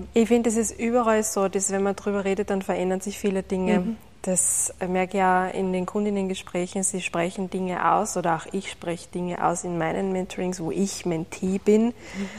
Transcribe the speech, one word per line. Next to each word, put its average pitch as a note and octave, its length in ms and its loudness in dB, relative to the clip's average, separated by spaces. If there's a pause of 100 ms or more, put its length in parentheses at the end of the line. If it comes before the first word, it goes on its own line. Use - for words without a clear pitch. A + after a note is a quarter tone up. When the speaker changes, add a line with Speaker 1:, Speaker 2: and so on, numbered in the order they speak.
(140)
Speaker 1:
Ich A#3 140 4
finde, A#3+ 220 4
das A3 80 0
ist A3+ 200 -2
überall A3+ 460 2
so, D4 240 2
dass G3 240 0
wenn G3 120 2
man G3 120 2
drüber G3+ 300 -2
redet, G3 240 0
dann G3 120 0
verändern F#3 380 0
sich G3 200 -8
viele F#3+ 240 0
Dinge. F#3 360 2
Speaker 2:
Mhm. A3 180 -2 (260)
Speaker 1:
Das - 560 0
merke F#3 380 0
ich - 20 2
ja F#3 280 4
in F#3+ 260 -2
den F3+ 120 0
Kundinnengesprächen, F#3+ 1000 -2
sie F#3 180 -2
sprechen F3+ 480 -2
Dinge F3+ 440 0
aus F#3 220 0
oder E3 220 2
auch - 160 -8
ich F#3+ 180 -4
spreche - 380 -6
Dinge F3+ 360 -2
aus E3+ 200 2
in F3 120 -2
meinen E3+ 360 0
Mentorings, F#3 480 -4
wo D#3+ 100 -4
ich - 340 -2
Mentee F#3 580 -2
bin. A3 240 6
Speaker 2:
Mhm. A#3+ 60 0 (460)